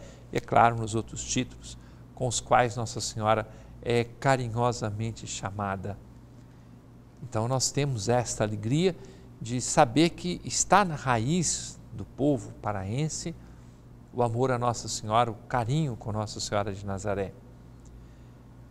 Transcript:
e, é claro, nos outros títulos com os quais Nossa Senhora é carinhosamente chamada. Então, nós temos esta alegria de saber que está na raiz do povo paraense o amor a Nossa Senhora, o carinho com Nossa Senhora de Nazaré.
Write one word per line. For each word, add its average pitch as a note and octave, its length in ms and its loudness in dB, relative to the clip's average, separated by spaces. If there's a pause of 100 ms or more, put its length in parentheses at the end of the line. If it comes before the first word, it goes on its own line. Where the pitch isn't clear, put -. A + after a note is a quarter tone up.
(300)
e, - 60 -6
é - 40 2
claro, A#2 360 6
nos A2 180 -4
outros - 300 -4
títulos - 540 -4 (360)
com B2+ 140 -4
os A2 100 -2
quais B2 380 4
Nossa A2+ 240 -6
Senhora G#2+ 480 2 (320)
é A#2 240 2
carinhosamente A2+ 1200 -2
chamada. G2 720 -6 (1200)
Então, A#2 260 -2
nós B2+ 220 0
temos C3 400 0
esta A#2+ 340 2
alegria A#2 500 2 (460)
de A#2+ 180 -4
saber D3 520 4
que - 340 -6
está F#3 400 4
na E3 120 -2
raiz C3+ 840 0 (140)
do G2 100 -8
povo B2 560 0
paraense A2 760 -4 (760)
o A#2+ 100 0
amor A#2+ 280 2
a A#2+ 80 2
Nossa A#2+ 280 0
Senhora, A2+ 440 2
o G#2+ 40 -8 (140)
carinho B2+ 480 0
com A2+ 160 -6
Nossa G#2+ 280 -4
Senhora G2+ 340 -2
de G2 100 -10
Nazaré. G2 480 -2 (1400)